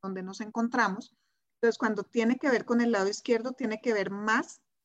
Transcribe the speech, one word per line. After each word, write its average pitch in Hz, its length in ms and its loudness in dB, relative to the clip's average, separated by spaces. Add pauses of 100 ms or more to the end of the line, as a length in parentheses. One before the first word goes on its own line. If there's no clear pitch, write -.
donde 190 220 -8
nos 190 180 -10
encontramos. 226 760 -2 (420)
Entonces, 233 200 4
cuando 214 280 0
tiene 233 340 0
que 302 100 0
ver 233 160 2
con 240 160 2
el 233 120 4
lado 196 160 2
izquierdo, 226 440 0
tiene 220 300 -4
que 240 100 2
ver 196 180 0
más 220 520 -2 (220)